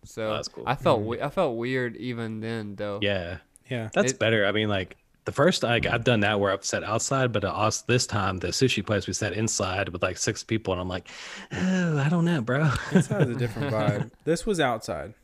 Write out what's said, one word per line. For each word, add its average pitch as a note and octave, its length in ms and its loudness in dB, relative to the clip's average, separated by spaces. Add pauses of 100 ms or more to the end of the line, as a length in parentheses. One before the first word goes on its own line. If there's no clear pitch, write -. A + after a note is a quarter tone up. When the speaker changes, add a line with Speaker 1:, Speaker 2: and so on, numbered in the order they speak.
Speaker 1:
So A2 240 -6
Speaker 2:
Oh, G#2+ 60 -2
that's D2 140 -6
cool. - 180 -14
Speaker 1:
I B2+ 80 0
felt C#3 260 2
Speaker 3:
Mm. G#2 60 -4
Speaker 1:
we-, A#2 160 -4
I C#3+ 80 -4
felt D3 260 0
weird B2 400 -2
even A#2 440 -6
then, G#2+ 360 -6
though. G#2 240 -6
Speaker 2:
Yeah. F#2 380 -2 (320)
Speaker 3:
Yeah. A#2 240 -4
Speaker 2:
That's F3+ 180 2
Speaker 1:
It A#2+ 60 -6
Speaker 2:
better. A2 260 4
I G2+ 80 2
mean, G#2+ 160 2
like, F#2+ 300 -2 (260)
the G2+ 80 -4
first, E3 300 4
like, A#2 240 2
I've A#2 180 0
done A#2+ 160 6
that G#2 200 4
where G2 120 4
I've G2 120 -2
sat G#2 200 -2
outside, A#2+ 480 0
but, G#2 100 0
uh, G2 60 0
us, G#2 320 0
this A#2+ 260 2
time, G2 300 0
the F2+ 120 -4
sushi A#2+ 360 2
place, G#2 220 0
we F#2+ 80 -4
sat G#2 180 -2
inside G2+ 560 -2
with, F2+ 140 -4
like, F#2 160 -2
six - 260 -4
people, G2+ 300 -2
and F2+ 60 -4
I'm F#2 80 -4
like, F2+ 200 -6 (440)
"Oh, F3+ 460 0
I C#3 120 2
don't E3+ 160 2
know, E3+ 160 0
bro." C3+ 280 2 (100)
<laughs> - 120 -8
Speaker 3:
Inside F#3 380 4
is A#2+ 60 -2
a - 20 -4
different A#2+ 360 -2
Speaker 1:
<laughs> - 0 -
Speaker 3:
vibe. G#2+ 360 0 (140)
This E3 200 0
was G3 160 0
outside. A2+ 640 -2